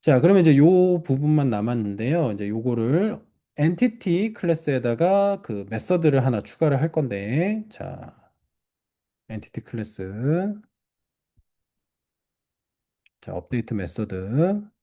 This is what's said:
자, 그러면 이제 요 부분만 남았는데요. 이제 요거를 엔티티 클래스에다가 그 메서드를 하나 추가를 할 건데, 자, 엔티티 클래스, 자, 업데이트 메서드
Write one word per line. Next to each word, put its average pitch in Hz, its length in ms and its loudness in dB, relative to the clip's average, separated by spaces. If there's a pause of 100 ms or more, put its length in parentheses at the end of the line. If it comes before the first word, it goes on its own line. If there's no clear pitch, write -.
자, 135 180 4
그러면 185 220 6
이제 156 160 6
요 180 460 6
부분만 143 460 2
남았는데요. 113 840 -2
이제 101 160 -6
요거를 120 680 -2 (380)
엔티티 190 760 0
클래스에다가 160 1080 0
그 101 280 -8
메서드를 139 560 0
하나 117 180 0
추가를 143 380 0
할 160 100 -2
건데, 147 800 -4
자, 95 440 -14 (1160)
엔티티 107 360 -10
클래스, 120 880 -4 (2750)
자, 98 140 -12
업데이트 117 380 -6
메서드 110 880 -4 (220)